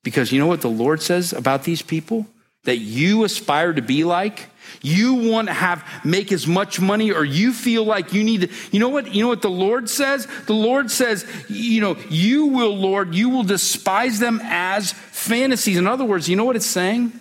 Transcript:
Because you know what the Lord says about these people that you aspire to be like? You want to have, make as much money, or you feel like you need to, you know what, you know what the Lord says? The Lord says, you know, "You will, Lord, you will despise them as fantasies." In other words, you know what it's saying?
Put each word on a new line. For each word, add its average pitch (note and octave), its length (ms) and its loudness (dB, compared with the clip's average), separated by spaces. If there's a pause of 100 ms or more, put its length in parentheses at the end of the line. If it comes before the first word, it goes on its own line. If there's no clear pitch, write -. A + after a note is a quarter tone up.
Because A#2+ 300 0
you C3+ 60 4
know D3 80 4
what E3 140 2
the A#2+ 100 -2
Lord C3+ 320 0
says F3 300 0
about C3+ 320 -2
these E3 180 -2
people G#3+ 440 -4 (360)
that B2+ 140 0
you D3 480 0
aspire E3 480 0
to C#3+ 100 -2
be C#3+ 220 0
like? F3+ 440 -2 (320)
You G#3 340 2
want A3+ 340 2
to D#3+ 60 -4
have, F3 300 -2 (200)
make G3 280 0
as C#3+ 140 -2
much F#3 340 0
money, G#3 300 2
or D#3+ 140 0
you F3 280 2
feel A3+ 320 0
like G3+ 280 -2
you G#3 100 2
need G#3+ 200 2
to, F3 60 0 (220)
you G3+ 80 2
know A#3 100 4
what, C4 260 -2
you G#3 80 2
know A#3+ 60 2
what A#3+ 140 0
the G#3 80 0
Lord G3+ 400 0
says? C#4 380 -2 (180)
The G#3+ 80 0
Lord A#3 360 2
says, A3+ 360 0 (220)
you A3 320 0
know, F#3+ 160 0 (120)
"You A3+ 380 2
will, A#3+ 300 2
Lord, F#3+ 380 0
you A3+ 140 2
will B3+ 160 2
despise G3+ 720 0
them A3+ 260 0
as F#3 480 -2
fantasies." A#3 840 0
In F3+ 100 4
other B3+ 180 0
words, F3+ 240 0
you F#3 80 2
know A3 80 2
what B3 120 2
it's - 100 -2
saying? A3+ 540 0